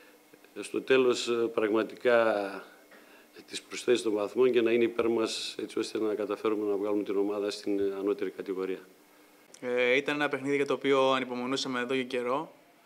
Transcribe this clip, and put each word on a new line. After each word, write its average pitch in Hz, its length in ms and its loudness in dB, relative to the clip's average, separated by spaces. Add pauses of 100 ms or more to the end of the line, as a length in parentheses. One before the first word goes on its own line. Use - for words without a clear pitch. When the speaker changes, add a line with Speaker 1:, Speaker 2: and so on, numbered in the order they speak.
(600)
Speaker 1:
στο 104 220 -6
τέλος, 123 460 4
ε, 120 60 2
πραγματικά 110 1300 0 (800)
τις - 140 -10
προσθέσεις 117 400 0
των 110 120 -2
βαθμών 107 380 2
και 120 100 4
να 113 100 4
είναι 120 120 4
υπέρ 117 240 2
μας, 113 520 -2
έτσι 110 200 -6
ώστε 110 200 -4
να 107 160 -2
καταφέρουμε 104 540 -2
να 101 60 0
βγάλουμε 104 280 0
την 95 140 -4
ομάδα 104 320 0
στην, 101 300 -4
ε, 98 200 0
ανώτερη 98 300 -2
κατηγορία. 95 500 -6 (840)
Speaker 2:
Ε, 123 340 2
ήταν 143 200 0
ένα 147 140 0
παιχνίδι 139 260 -2
για 139 100 2
το 135 80 0
οποίο 135 380 4
ανυπομονούσαμε 127 680 -2
εδώ 123 160 -2
και 131 80 0
καιρό. 127 500 -4 (320)